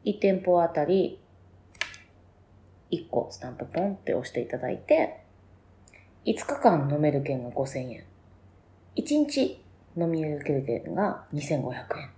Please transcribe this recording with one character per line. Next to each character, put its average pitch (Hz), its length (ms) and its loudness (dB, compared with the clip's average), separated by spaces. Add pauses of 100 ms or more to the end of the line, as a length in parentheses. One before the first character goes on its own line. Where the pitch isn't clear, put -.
一 208 120 0
店 190 280 2
舗 175 180 6
あ 170 60 2
た 151 160 0
り 185 340 2 (1700)
一 - 220 -6
個 - 200 0
ス - 100 -12
タ 127 80 -10
ン 123 80 -14
プ 127 80 -10
ポ 156 160 -4
ン 196 140 -2
っ - 20 -
て - 160 -4
押 120 120 -2
し - 60 -12
て - 80 -4
い 120 80 -4
た 127 120 -6
だ 127 120 -4
い - 60 -4
て、 - 480 0 (1000)
五 - 200 0
日 277 140 -2
間 151 320 6
飲 147 80 0
め 151 120 4
る 139 120 0
券 127 200 -4
が 123 60 -8
五 135 160 -2
千 127 260 -6
円。 101 120 -14 (920)
一 - 220 2
日 277 460 2 (340)
飲 170 120 2
み 160 140 0
歩 147 200 -4
け 147 100 0
る 139 120 0
券 - 280 -4
が - 380 -2
二 147 100 -4
千 143 200 0
五 123 100 -6
百 - 260 -8
円。 - 200 -12